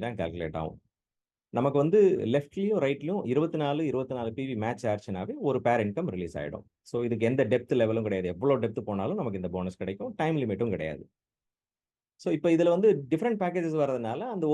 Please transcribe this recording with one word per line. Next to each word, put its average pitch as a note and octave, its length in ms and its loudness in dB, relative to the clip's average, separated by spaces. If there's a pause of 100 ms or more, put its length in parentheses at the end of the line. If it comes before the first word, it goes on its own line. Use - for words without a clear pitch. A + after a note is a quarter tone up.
தான் A#2+ 140 -6
கால்குலேட் E2 420 -4
ஆகும். D#2+ 180 -6 (760)
நமக்கு C3+ 240 2
வந்து E3+ 180 4 (340)
லெஃப்ட்லயும் G3 500 0
ரைட்லயும் C#3+ 380 -2 (100)
இருபத்தி D#3+ 300 0
நாலு, D3 280 0
இருபத்தி C3 280 -2
நாலு A#2 200 -4
பி C3+ 120 -6
வி B2+ 140 -4
மேட்ச் A2+ 300 -4
ஆச்சுனாவே G2+ 400 -6 (160)
ஒரு B2+ 180 2
பேர் A#2 180 4
இன்கம் C#3 300 -2
ரிலீஸ் E2+ 240 -6
ஆயிடும். D2 260 -8 (240)
So A#2+ 180 -2
இதுக்கு A2+ 220 0
எந்த C3 220 2
டெப்த் B2 300 0
லெவலும் A2 260 2
கிடையாது. F#2+ 260 0
எவ்வளவு A#2+ 300 2
டெப்த் A2+ 260 -4
போனாலும் G#2 320 -2
நமக்கு G2+ 200 -4
இந்த F2+ 140 -4
போனஸ் F#2 260 -4
கிடைக்கும். G2+ 300 -6 (100)
டைம் D#3+ 200 0
லிமிட்டும் A2 340 -2
கிடையாது. D#2 300 -6 (1200)
So - 40 -2 (100)
இப்ப D3 180 2
இதுல E3+ 200 6
வந்து G3+ 140 6 (240)
டிஃபரெண்ட் G#3 300 0
பேக்கேஜஸ் F3 400 -2
வர்றதுனால C3 500 -2
அந்த F3 200 -2